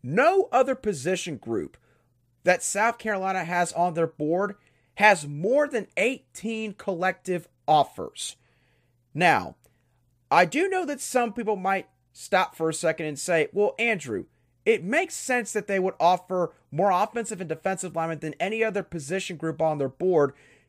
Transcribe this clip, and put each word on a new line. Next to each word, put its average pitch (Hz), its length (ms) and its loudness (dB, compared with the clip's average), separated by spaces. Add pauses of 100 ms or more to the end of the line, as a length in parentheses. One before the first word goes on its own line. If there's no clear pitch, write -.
No 285 500 4
other 254 240 4
position 175 600 -4
group 98 400 -4 (680)
that 180 180 2
South 226 360 0
Carolina 190 480 -2
has 175 260 0
on 175 220 0
their 165 140 2
board 175 480 -2 (400)
has 196 300 4
more 208 420 0
than 233 280 -6
eighteen 220 800 -4
collective 185 760 -4 (200)
offers. - 680 0 (760)
Now, 143 420 2 (760)
I 170 160 6
do 302 220 -2
know 370 180 -2
that 285 140 -6
some 240 320 -2
people 214 240 -4
might 190 320 -4 (240)
stop - 440 0
for 160 120 0
a 160 60 0
second 160 320 -2
and 147 120 -6
say, 160 360 2
"Well, 202 260 2
Andrew, 170 460 -2 (400)
it 214 180 2
makes 285 320 -2
sense 247 380 -4
that 208 140 -4
they 196 120 0
would 185 200 -2
offer 180 540 2 (180)
more 185 200 2
offensive 208 480 -2
and 185 80 -8
defensive 175 480 -6
linemen 165 240 -4
than 156 200 -8
any 220 240 0
other 202 200 -2
position 170 540 -6
group 160 240 -4
on 156 160 2
their 139 100 0
board, 147 460 2 (360)